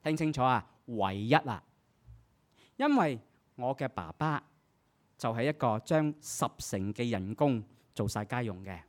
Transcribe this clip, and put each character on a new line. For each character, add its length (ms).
聽 140
清 160
楚 100
啊， 240
唯 340
一 140
啊！ 300
因 180
為 240
我 200
嘅 120
爸 260
爸 280
就 160
係 160
一 40
個 260
將 420
十 240
成 340
嘅 160
人 240
工 280
做 120
晒 160
家 200
用 200
嘅 260